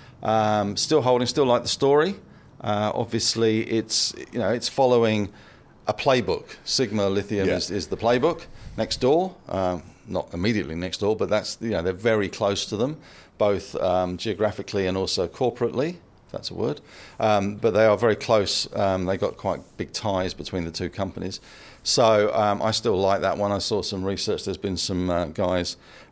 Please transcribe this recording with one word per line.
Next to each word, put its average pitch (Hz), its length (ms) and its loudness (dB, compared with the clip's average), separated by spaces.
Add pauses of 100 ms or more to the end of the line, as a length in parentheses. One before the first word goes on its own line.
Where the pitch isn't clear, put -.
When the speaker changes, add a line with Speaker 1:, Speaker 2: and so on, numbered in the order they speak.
(240)
Speaker 1:
Um, 107 540 2
still 156 240 2
holding, 123 260 4
still 143 180 2
like 120 180 2
the - 60 -6
story. 147 460 2 (460)
Uh, 104 340 0
obviously, 113 760 0
it's, - 460 -2 (160)
you - 80 -6
know, 98 100 0
it's 113 180 -2
following 117 640 2 (560)
a - 80 0
playbook. 123 520 0 (180)
Sigma 104 460 0
Lithium 98 380 0
Speaker 2:
Yeah. 85 100 2
Speaker 1:
is, - 120 -4
is 90 180 -4
the 95 100 -6
playbook 123 480 2 (320)
next 110 220 -2
door. 175 360 2 (120)
Um, 90 360 -2 (240)
not 95 260 -6
immediately 87 420 -2
next 90 240 -6
door, 104 160 2
but 95 140 -2
that's, 104 320 -2
you 113 80 -4
know, 92 120 0
they're 90 120 0
very 104 360 0
close 101 380 -2
to 107 100 -6
them, 139 200 -2 (400)
both, 101 380 0
um, 90 420 0
geographically 101 720 -2
and 92 100 0
also 95 300 -2
corporately, 120 640 -2 (360)
if - 60 -20
that's - 180 -8
a - 60 -14
word. 117 260 -4 (380)
Um, 104 360 2
but 110 180 0
they 110 120 6
are 107 120 6
very 110 180 4
close. 104 600 0
Um, 95 300 0
they 95 120 0
got - 200 -2
quite 85 240 -4 (160)
big - 160 -8
ties 92 400 -2
between 87 320 -6
the 82 60 -6
two 90 180 -6
companies. 95 500 -6 (440)
So, 110 500 4
um, 104 280 2
I 110 100 0
still 107 260 0
like 95 240 2
that 87 160 0
one. 101 140 0
I 98 80 0
saw 101 240 -2
some 92 200 -6
research. 95 420 -4
There's 95 120 -4
been 92 200 -4
some, 92 320 -2
uh, 87 160 0
guys, 90 520 -2 (340)